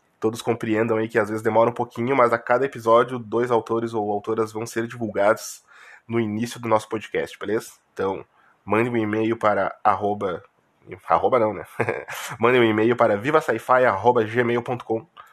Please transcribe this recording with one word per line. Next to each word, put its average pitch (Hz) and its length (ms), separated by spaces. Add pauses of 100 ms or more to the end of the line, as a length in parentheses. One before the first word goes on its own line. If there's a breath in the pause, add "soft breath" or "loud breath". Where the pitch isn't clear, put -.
(200)
todos 110 200
compreendam 113 580
aí 113 100
que 117 100
às 104 120
vezes 110 120
demora 113 260
um 120 60
pouquinho, 120 400
mas 120 180
a 117 60
cada 123 260
episódio, 127 540
dois 120 320
autores 113 420
ou 104 200
autoras 110 400
vão 110 140
ser 113 200
divulgados 110 800 (420 loud breath)
no 113 140
início 113 400
do 117 80
nosso 110 200
podcast, 90 500
beleza? 104 340 (200)
Então, 95 320 (400 soft breath)
mande 123 240
um 120 80
e-mail 110 400
para 101 460
arroba, 101 600 (640)
arroba 95 300
não, 110 160
né? 85 100 (140)
<laughs> 117 260 (340 loud breath)
Mande 123 200
um 120 60
e-mail 110 300
para 113 220
viva 143 240
sci 120 180
fi 127 280
arroba 113 360
gmail 120 400
ponto 120 220
com 113 220 (260 loud breath)